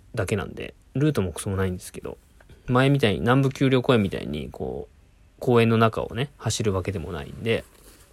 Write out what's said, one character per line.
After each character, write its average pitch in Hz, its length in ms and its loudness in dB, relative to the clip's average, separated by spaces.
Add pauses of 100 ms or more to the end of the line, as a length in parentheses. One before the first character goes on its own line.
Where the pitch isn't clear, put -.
(140)
だ 95 140 -2
け - 80 0
な 92 80 -2
ん - 100 -12
で、 - 220 -12 (180)
ル 143 160 2
ー - 40 -2
ト 107 100 0
も 90 100 -4
ク - 80 -10
ソ - 80 -6
も 95 60 -2
な 95 100 0
い 92 60 -2
ん 92 60 -6
で - 60 -14
す - 80 -16
け - 100 -12
ど、 - 180 -12 (480)
前 127 240 4
み 139 80 4
た 113 100 4
い 95 60 0
に、 65 60 -4
南 123 200 4
部 139 80 2
丘 131 200 0
陵 127 120 4
公 - 140 4
園 214 80 4
み 87 80 -2
た - 80 -6
い - 80 -10
に、 69 240 -8
こ 65 360 -10
う、 - 80 -20 (440)
公 120 220 4
園 113 80 6
の 113 80 4
中 113 260 2
を - 100 -10
ね、 123 240 -6
走 - 240 -4
る 107 120 0
わ 92 100 -2
け 98 80 -4
で 95 80 -4
も 82 120 -8
な 78 120 -8
い 73 60 -14
ん 73 120 -14
で、 110 220 -2 (500)